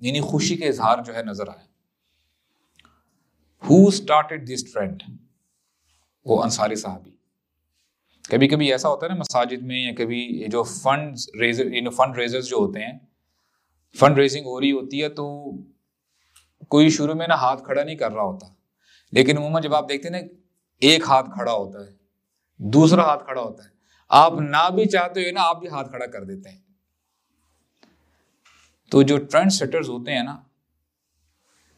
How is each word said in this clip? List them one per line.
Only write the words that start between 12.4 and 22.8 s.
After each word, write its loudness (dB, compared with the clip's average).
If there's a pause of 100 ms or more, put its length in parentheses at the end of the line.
जो -4
होते -2
हैं, -14 (920)
fund 6
raising 2
हो -10
रही 2
होती -4
है, -4
तो -12 (1120)
कोई 6
शुरू -2
में -4
ना 4
हाथ 0
खड़ा -4
नहीं -10
कर -4
रहा -4
होता, -8 (580)
लेकिन 4
उमूमन -4
जब -2
आप 0
देखते -8
हैं -8
ना, -18 (540)
एक 6
हाथ 4
खड़ा -6
होता -8
है, -20 (640)
दूसरा 6